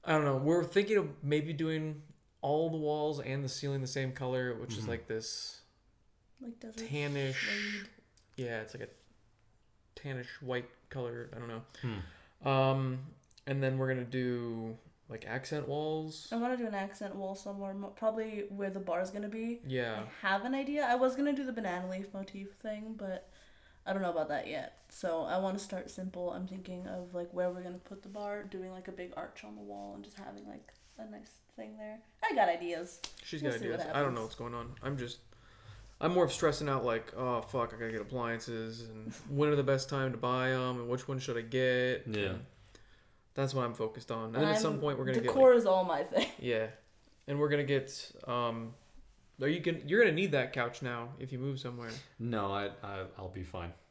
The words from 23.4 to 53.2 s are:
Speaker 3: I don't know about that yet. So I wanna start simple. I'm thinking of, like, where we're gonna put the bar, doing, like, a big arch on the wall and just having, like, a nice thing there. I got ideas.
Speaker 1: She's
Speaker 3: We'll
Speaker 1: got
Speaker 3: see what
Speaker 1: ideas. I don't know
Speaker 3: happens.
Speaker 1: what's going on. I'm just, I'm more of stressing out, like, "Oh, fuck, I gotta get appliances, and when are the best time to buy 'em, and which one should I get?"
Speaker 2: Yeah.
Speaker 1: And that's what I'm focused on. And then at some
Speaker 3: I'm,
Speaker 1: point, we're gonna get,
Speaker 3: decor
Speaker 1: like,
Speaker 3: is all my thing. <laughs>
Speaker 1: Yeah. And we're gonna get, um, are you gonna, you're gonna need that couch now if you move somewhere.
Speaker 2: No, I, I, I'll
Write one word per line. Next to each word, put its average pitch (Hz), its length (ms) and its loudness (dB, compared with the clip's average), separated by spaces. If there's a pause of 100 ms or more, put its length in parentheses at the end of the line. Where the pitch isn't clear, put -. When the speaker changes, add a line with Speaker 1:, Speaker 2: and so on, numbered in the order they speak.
Speaker 3:
I 190 80 -2
don't 190 100 2
know 180 80 2
about 156 180 2
that 147 180 -2
yet. - 280 -6 (160)
So 165 320 -2
I 180 160 0
wanna 190 200 2
start - 320 -8
simple. 180 400 -4
I'm 185 160 -6
thinking 185 400 -8
of, 180 300 -8
like, 175 160 -6
where 180 180 2
we're 180 120 -8
gonna 180 160 -8
put 196 240 -14
the 196 60 -16
bar, 208 360 -6
doing, 185 260 -8
like, 185 160 -12
a 190 60 -10
big 180 240 -10
arch - 260 -10
on 107 140 -14
the 104 60 -14
wall 101 340 -10
and - 80 -12
just - 140 -18
having, 208 280 -14
like, - 260 -16 (260)
a 220 120 -12
nice 214 300 -18 (180)
thing 214 180 -12
there. 214 240 -10 (220)
I 339 120 2
got 208 140 8
ideas. 170 520 -2 (220)
Speaker 1:
She's 147 200 -6
Speaker 3:
We'll 131 100 2
Speaker 1:
got 113 80 -2
Speaker 3:
see 117 80 -2
what 117 120 -2
Speaker 1:
ideas. - 140 -4
I 143 60 2
don't 135 140 2
know 113 80 -2
Speaker 3:
happens. - 0 -
Speaker 1:
what's 110 140 -6
going 120 180 -6
on. 120 160 -8 (120)
I'm 139 140 -2
just, 120 220 -6 (840)
I'm 170 140 4
more 180 100 8
of - 80 2
stressing 147 380 2
out, 131 160 2
like, 113 300 0
"Oh, 123 260 0
fuck, 117 320 -2
I - 40 -12
gotta 113 140 -4
get 110 80 -4
appliances, 113 880 -4
and 110 240 -10 (160)
when 143 220 6
are 147 60 6
the 143 60 4
best 135 280 4
time 131 220 2
to 117 60 -6
buy 127 340 2
'em, 127 280 0
and 120 80 -4
which 127 180 -2
one 135 120 -2
should 131 180 -2
I 117 60 0
get?" 127 640 4
Speaker 2:
Yeah. 107 140 0 (100)
Speaker 1:
And 92 160 -4 (880)
that's 135 200 0
what 131 100 2
I'm 117 100 -2
focused 113 360 -4
on. 113 160 -2
And 113 100 -4
then 147 80 4
at - 160 4
some 151 140 2
Speaker 3:
I'm, 135 60 -2
Speaker 1:
point, 143 180 2
we're 131 60 0
gonna 131 160 4
get, 240 80 0
Speaker 3:
decor 262 220 12
Speaker 1:
like, 247 80 12
Speaker 3:
is 208 80 6
all 185 180 6
my 160 200 2
thing. - 280 4
<laughs> - 80 -14
Speaker 1:
Yeah. 110 280 2 (580)
And 143 120 0
we're 147 120 4
gonna 147 140 4
get, 135 460 0 (160)
um, 117 460 0 (720)
are 139 60 4
you 170 120 2
gonna, 165 260 2
you're 185 140 6
gonna 196 140 10
need 180 180 4
that 127 220 2
couch 120 280 0
now 120 360 -4
if 131 140 -8
you 127 60 -6
move 135 220 -4
somewhere. 120 300 -8 (280)
Speaker 2:
No, 110 340 0
I, 101 180 0 (120)
I, 101 200 -6 (160)
I'll 95 100 -8